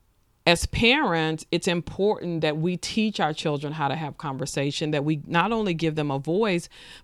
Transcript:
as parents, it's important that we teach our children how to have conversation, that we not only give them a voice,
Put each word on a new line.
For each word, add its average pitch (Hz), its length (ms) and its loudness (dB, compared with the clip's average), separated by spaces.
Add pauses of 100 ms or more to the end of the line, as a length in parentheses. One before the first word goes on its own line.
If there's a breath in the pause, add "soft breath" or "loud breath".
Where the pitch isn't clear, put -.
(460)
as 170 200 4
parents, 185 840 2
it's 170 160 0
important 175 760 0
that 156 160 0
we 180 180 0
teach 214 420 -2
our 156 140 0
children 147 400 -4
how 156 160 -2
to 135 60 0
have 147 240 -6
conversation, 143 720 -2
that 147 120 2
we 151 240 0
not 175 260 2
only 214 200 0
give 160 220 -2
them 147 160 -2
a 135 80 0
voice, 175 500 0 (360 loud breath)